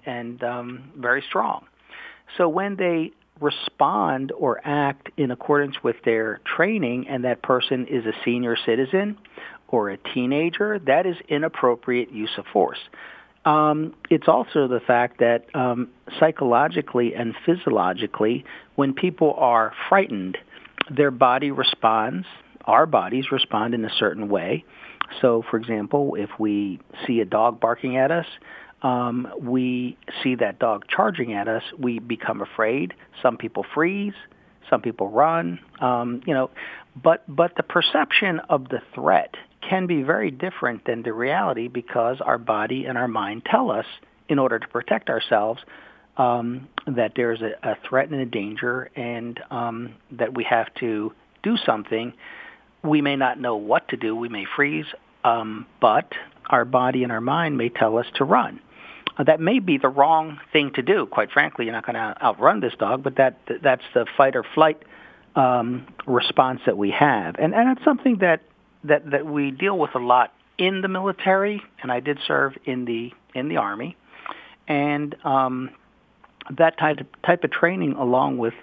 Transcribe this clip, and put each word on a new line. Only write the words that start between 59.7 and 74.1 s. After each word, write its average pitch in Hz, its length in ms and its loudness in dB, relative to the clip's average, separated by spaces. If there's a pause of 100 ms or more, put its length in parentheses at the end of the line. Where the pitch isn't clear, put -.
the 131 220 2
wrong 156 400 4 (140)
thing 143 240 2
to 131 40 0
do. 165 240 2 (120)
Quite 107 140 0
frankly, 143 340 0
you're 113 140 -4
not - 60 -10
gonna 113 360 -6
outrun 117 380 4
this 120 180 -2
dog, 127 260 -2
but 135 120 -4
that, 131 180 4 (280)
that's 131 320 2
the 120 120 2 (120)
fight 135 180 4
or 117 100 -2 (100)
flight, 156 260 4 (540)
um, 123 520 2 (180)
response 127 600 2
that 101 120 2
we 101 140 0
have. 107 460 2
And, 160 160 0
and 233 160 4
that's 254 220 -2
something 247 340 0
that, 165 140 2 (440)
that, 147 180 2 (100)
that 143 140 0
we 147 260 -2
deal 190 260 -4
with 147 180 -2
a 127 40 -4 (140)
lot 123 200 2 (240)
in 190 240 0
the 190 60 -2
military, 196 760 -2 (200)
and 123 100 -6
I 123 80 -2
did 143 180 -4 (100)
serve 139 240 0 (140)
in 127 200 -4
the, 120 260 -6 (220)
in 135 160 -6
the 165 80 -4
Army. 110 380 -4 (720)